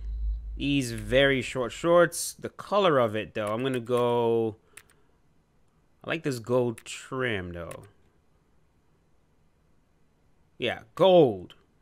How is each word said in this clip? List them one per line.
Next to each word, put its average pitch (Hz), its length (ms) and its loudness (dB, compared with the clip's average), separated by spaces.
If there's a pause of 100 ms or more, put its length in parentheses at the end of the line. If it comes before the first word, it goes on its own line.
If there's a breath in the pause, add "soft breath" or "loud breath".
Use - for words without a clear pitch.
(560 loud breath)
These 135 360 0
very 123 500 2
short 120 300 -6
shorts. 170 680 2
The 113 100 -12
color 190 500 2
of 113 180 2
it, 92 180 -6
though, 107 140 -4
I'm 110 140 -4
gonna 131 180 -2
go... 117 760 0 (1500 soft breath)
I - 60 -10
like 160 120 -4
this 135 160 -4
gold 120 460 0
trim, 110 680 -6
though. 85 320 -12 (2750)
Yeah, 107 220 -4 (140)
gold 151 600 4 (280)